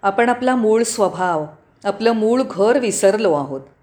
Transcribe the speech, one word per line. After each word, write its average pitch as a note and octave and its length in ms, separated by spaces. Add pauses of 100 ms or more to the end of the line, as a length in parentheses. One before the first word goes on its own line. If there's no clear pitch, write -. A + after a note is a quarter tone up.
आपण G3+ 260
आपला B3+ 280
मूळ A3+ 260
स्वभाव, F3+ 640 (400)
आपलं G3+ 280
मूळ A3+ 380
घर A3 280
विसरलो G#3 540
आहोत. C#3 280 (220)